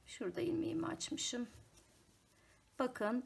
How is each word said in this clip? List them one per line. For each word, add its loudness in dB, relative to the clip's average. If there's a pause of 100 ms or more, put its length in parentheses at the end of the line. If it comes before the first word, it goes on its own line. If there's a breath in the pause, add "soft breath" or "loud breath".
Şurada -2
ilmeğimi 2
açmışım. -2 (1300 soft breath)
Bakın, 2